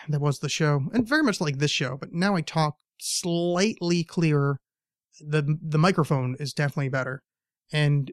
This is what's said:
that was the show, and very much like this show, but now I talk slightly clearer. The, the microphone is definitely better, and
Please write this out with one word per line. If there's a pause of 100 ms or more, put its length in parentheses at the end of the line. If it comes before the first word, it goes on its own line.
that
was
the
show, (100)
and
very
much
like
this
show,
but
now
I
talk (220)
slightly
clearer. (600)
The,
the
microphone
is
definitely
better, (480)
and